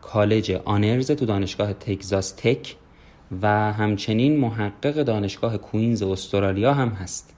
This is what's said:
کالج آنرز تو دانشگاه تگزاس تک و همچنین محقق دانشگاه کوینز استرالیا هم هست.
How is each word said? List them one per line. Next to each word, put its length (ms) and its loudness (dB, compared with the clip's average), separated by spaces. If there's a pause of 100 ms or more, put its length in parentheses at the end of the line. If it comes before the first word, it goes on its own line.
کالج 500 2 (140)
آنرز 460 2
تو 140 0
دانشگاه 480 -2
تگزاس 640 -4
تک 380 0 (680)
و 320 2
همچنین 640 2
محقق 680 -2
دانشگاه 540 -2
کوینز 460 0
استرالیا 720 0
هم 160 2
هست. 480 -10